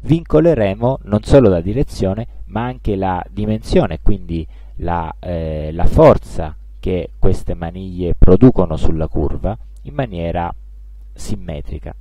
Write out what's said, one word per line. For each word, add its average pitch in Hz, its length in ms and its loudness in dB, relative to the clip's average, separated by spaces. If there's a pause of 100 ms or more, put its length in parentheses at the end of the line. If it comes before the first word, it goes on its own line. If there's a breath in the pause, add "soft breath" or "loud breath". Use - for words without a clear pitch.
vincoleremo 135 1000 0
non 104 200 -2
solo 131 260 6
la 87 120 2
direzione, 104 680 -4 (180)
ma 110 200 -8
anche 123 300 -6
la 92 340 -4
dimensione, 107 720 -2
quindi 85 460 0 (280 soft breath)
la, 85 440 -6
eh, 78 540 -8
la 85 140 2
forza 104 680 4 (240)
che 90 380 -6
queste - 380 0
maniglie 87 580 -6
producono 95 640 6
sulla 78 300 2
curva 76 500 -4 (260)
in 139 120 -14
maniera 85 580 -6 (580)
simmetrica. 82 880 -10